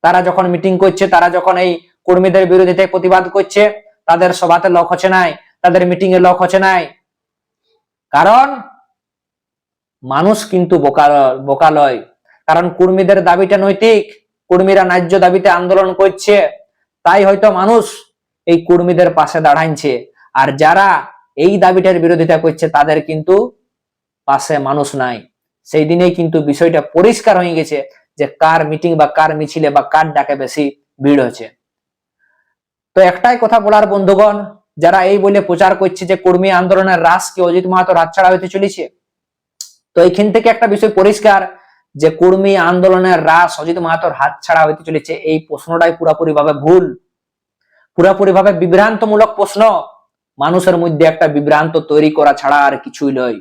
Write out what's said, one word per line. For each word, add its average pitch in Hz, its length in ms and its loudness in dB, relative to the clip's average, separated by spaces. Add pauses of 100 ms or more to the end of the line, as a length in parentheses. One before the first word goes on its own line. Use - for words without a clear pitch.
তারা 180 180 2
যখন 180 260 -2
মিটিং 180 300 -2
করছে, 185 300 0
তারা 175 220 2
যখন 180 280 -2
এই 185 120 0 (340)
কর্মীদের 185 440 2
বিরোধিতায় 185 440 2
প্রতিবাদ 185 360 0
করছে, 196 340 -2 (440)
তাদের 175 280 2
সভাতে 175 360 0
লোক 170 180 2
হচ্ছে 175 220 -2
নাই, 180 200 2 (300)
তাদের 180 260 2
মিটিং 180 280 -2
এ 180 60 4
লোক 180 200 4
হচ্ছে 185 180 0
নাই, 190 240 0 (1300)
কারণ 208 340 4 (1600)
মানুষ 160 360 0 (120)
কিন্তু 180 280 0
বোকা, 143 280 2 (400)
বোকা 139 240 2
লয়। 139 280 0 (500)
কারণ 165 160 0 (120)
কর্মীদের 185 480 2
দাবিটা 185 340 0
নৈতিক, 202 460 0 (460)
কর্মীরা 190 340 2
ন্যায্য 180 340 -2
দাবিতে 185 320 2
আন্দোলন 185 440 0
করছে, 196 420 0 (680)
তাই 185 200 2
হয়তো 202 240 2 (120)
মানুষ 214 240 2 (640)
এই 170 200 2
কর্মীদের 175 480 2
পাশে 160 260 -2
দাঁড়াইছে। 156 520 0 (420)
আর 135 220 0
যারা 170 320 2 (480)
এই 170 220 2
দাবিটার 185 420 2
বিরোধিতা 165 380 0
করছে, 160 300 -2
তাদের 151 340 0
কিন্তু 156 320 -2 (960)
পাশে 139 260 -4 (140)
মানুষ 143 260 -4
নাই। 127 240 -6 (500)
সেই 156 160 0
দিনেই 170 300 0
কিন্তু 165 240 -2 (120)
বিষয়টা 165 300 0 (140)
পরিষ্কার 214 420 2
হয়ে 175 220 -2
গেছে 151 200 -6 (400)
যে 143 80 -2 (140)
কার 160 280 2
মিটিং 160 280 -4
বা 151 100 2 (100)
কার 156 200 2
মিছিলে 151 340 -4
বা 143 200 0
কার 160 220 0
ডাকে 143 240 -4
বেশি 139 280 -6 (360)
ভিড় 139 240 2
হচ্ছে। 113 220 -10 (1500)
তো - 60 2
একটাই 185 360 2
কথা 233 220 0
বলার 208 260 2
বন্ধুগণ, 202 500 2 (420)
যারা 175 260 2
এই 196 140 2
বলে 202 220 2
প্রচার 190 360 0
করছে 185 300 -4
যে 185 100 0
কর্মী 185 340 0
আন্দোলনের 185 520 0
রাস 170 280 2
কি 190 120 -10
অজিত 175 260 0
মাহাতোর 185 300 0
হাতছাড়া 170 320 0
হতে 185 180 -2
চলেছে, 190 360 -6 (1120)
তো - 60 2
এইখান 180 300 0
থেকে 226 180 0
একটা 226 160 0
বিষয় 208 280 -2
পরিষ্কার 202 460 2 (540)
যে 151 140 0 (100)
কর্মী 190 340 2 (160)
আন্দোলনের 185 560 2
রাস 160 340 2
অজিত 170 200 -6
মাহাতোর 165 340 -4
হাতছাড়া 160 520 -2
হতে 156 200 -4
চলেছে, 160 280 -6 (120)
এই 156 220 -2
প্রশ্নটাই 170 500 -2
পুরাপুরিভাবে 156 560 -2 (100)
ভুল, 175 220 4 (1120)
পুরাপুরিভাবে 190 520 2 (100)
বিভ্রান্তমূলক 208 760 0
প্রশ্ন, 196 260 -2 (760)
মানুষের 175 380 0
মধ্যে 165 300 0
একটা 160 220 0
বিভ্রান্ত 147 460 -2 (140)
তৈরি 151 240 2
করা 147 200 2
ছাড়া 143 320 -2
আর 139 100 0 (100)
কিছুই 139 280 -6
নয়। 123 280 -6